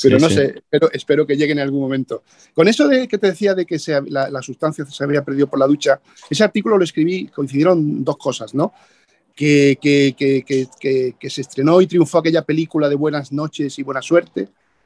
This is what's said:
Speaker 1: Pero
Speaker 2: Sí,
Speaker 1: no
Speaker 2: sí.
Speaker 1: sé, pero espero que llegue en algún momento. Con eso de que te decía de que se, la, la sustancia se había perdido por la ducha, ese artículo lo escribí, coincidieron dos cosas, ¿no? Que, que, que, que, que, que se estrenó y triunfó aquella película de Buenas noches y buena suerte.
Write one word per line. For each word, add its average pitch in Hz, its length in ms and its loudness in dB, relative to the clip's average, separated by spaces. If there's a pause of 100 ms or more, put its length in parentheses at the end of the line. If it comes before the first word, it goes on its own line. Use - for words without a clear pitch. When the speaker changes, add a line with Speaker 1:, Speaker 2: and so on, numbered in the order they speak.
Speaker 1:
Pero 131 160 6
Speaker 2:
Sí, 147 60 4
Speaker 1:
no 165 60 4
Speaker 2:
sí. 98 60 0
Speaker 1:
sé, - 340 -2
pero 156 240 2
espero 143 340 -2
que 139 80 0
llegue 147 160 0
en 147 80 -2
algún 139 220 -4
momento. 131 420 -6 (300)
Con 170 160 4
eso 285 180 2
de 254 220 2
que 202 80 -2
te 196 100 0
decía 196 260 0
de 180 120 -2
que 170 140 -6
se, 147 280 -2
la, 139 220 -4
la 135 120 -10
sustancia 156 440 -6
se 139 180 -10
había 143 220 -2
perdido 139 220 0
por - 120 -6
la 135 80 4
ducha, 143 320 2 (300)
ese 151 120 -2
artículo 214 360 2
lo 180 80 2
escribí, 170 420 -2
coincidieron 147 800 0
dos 143 120 -2
cosas, 120 380 -8
¿no? 156 160 -2 (640)
Que, 143 460 4
que, 143 360 2
que, 135 260 0
que, 131 240 -2 (120)
que, 131 400 -2
que 135 100 -12
se 139 120 -10
estrenó 156 400 2
y 185 60 2
triunfó 170 320 0
aquella 160 240 0
película 160 460 -2
de 143 60 0
Buenas 147 380 -4
noches 147 440 -6
y 139 60 -10
buena 135 180 -8
suerte. 170 460 0 (380)